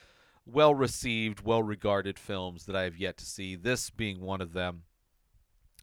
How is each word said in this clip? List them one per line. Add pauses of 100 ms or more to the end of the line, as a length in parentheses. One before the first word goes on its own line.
(460)
well-received,
well-regarded
films
that
I
have
yet
to
see,
this
being
one
of
them. (1000)